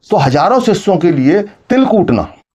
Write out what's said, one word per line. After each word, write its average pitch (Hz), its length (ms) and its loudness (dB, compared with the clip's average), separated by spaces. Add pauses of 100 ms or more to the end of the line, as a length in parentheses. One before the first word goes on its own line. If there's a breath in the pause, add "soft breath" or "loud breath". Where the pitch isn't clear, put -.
(100)
तो 214 60 0
हजारों 156 440 0
शिष्यों 202 360 0
के 160 160 0
लिए 147 300 0
तिल 254 440 -2
कूटना 120 480 -2 (200)